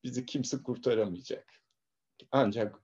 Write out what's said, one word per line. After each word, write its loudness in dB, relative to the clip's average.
Bizi -6
kimse -4
kurtaramayacak. -2
Ancak 2